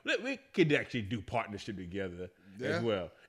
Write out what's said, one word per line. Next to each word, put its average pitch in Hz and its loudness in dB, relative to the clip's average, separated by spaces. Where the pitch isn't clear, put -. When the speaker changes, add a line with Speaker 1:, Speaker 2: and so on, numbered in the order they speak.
Speaker 1:
"Look, 247 0
we 254 -2
could 160 6
actually 123 2
do 101 -2
partnership 101 -4
together 90 -4
Speaker 2:
Yeah. 131 0
Speaker 1:
as 156 2
well." 95 2